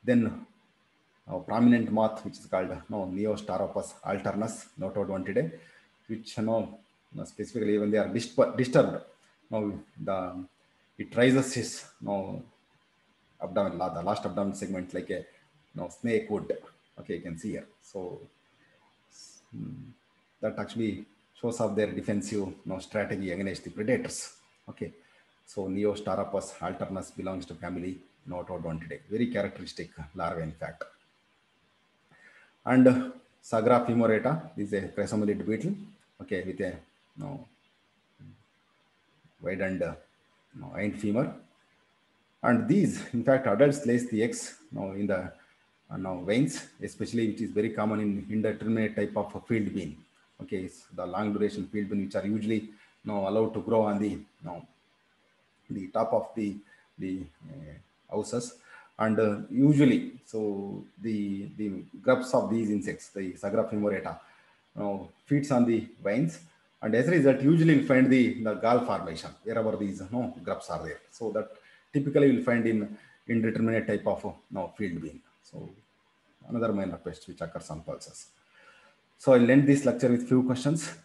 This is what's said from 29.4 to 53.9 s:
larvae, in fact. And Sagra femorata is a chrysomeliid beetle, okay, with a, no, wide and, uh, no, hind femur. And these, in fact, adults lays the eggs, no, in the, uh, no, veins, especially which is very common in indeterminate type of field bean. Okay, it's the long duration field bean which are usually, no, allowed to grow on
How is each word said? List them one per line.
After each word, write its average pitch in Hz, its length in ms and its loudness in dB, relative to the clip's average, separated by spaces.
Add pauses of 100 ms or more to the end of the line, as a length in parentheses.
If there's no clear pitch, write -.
larvae, 85 280 -4
in 78 100 -6
fact. - 320 -12 (1800)
And 127 480 8 (300)
Sagra 120 440 4
femorata 113 680 2
is 104 160 -4
a 98 160 -2
chrysomeliid 104 580 -2
beetle, 117 260 -2 (480)
okay, 92 220 -6
with 92 180 -8
a, 90 140 -4 (440)
no, 95 280 -10 (1900)
wide 90 200 -4
and, 95 220 -2
uh, 80 120 -4 (640)
no, - 120 -12
hind 101 300 -4
femur. 110 320 0 (1080)
And 113 240 4
these, 160 360 4 (100)
in 120 100 0
fact, 131 240 4
adults 135 400 6
lays 120 240 2
the 107 140 2
eggs, - 320 -6 (160)
no, 98 200 -6
in 101 140 -2
the, 92 260 -2 (580)
uh, 104 60 -8
no, 92 280 -6
veins, 117 420 0 (160)
especially 110 460 -2
which 107 140 -4
is 95 100 -4
very 110 180 0
common 107 300 0
in 101 280 -2
indeterminate 107 680 -2
type 104 200 -2
of 101 300 -6
field 104 260 0
bean. 80 240 -6 (460)
Okay, 92 220 -6
it's - 300 -16
the 90 120 -6
long 104 260 -2
duration 104 360 -2
field 104 220 -4
bean 101 160 -2
which 92 100 -6
are 92 100 -2
usually, 107 420 -2 (360)
no, 101 240 -2
allowed 110 260 2
to 107 80 -2
grow 113 200 4
on 104 180 2